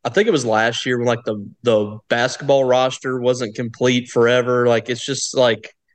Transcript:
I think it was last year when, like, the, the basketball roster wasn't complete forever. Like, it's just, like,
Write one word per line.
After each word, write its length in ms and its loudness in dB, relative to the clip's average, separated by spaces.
I 60 -4
think 180 2
it 40 2
was 140 0
last 400 0
year 120 -2
when, 100 -2
like, 160 -2
the, 260 -8
the 340 2
basketball 560 0
roster 560 0
wasn't 340 -2
complete 540 -2
forever. 580 2
Like, 220 0
it's 160 -6
just, 320 -6
like, 360 0